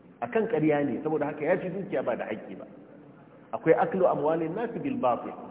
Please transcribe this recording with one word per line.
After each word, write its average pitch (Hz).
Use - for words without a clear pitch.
Akan 220
ƙarya 151
ne, 127
saboda 151
haka 151
ya 139
ci 180
dukiya 170
ba 117
da -
haƙƙi 98
ba. -
Akwai 160
aklu 185
amwalin 160
nasi 226
bil 143
batil. -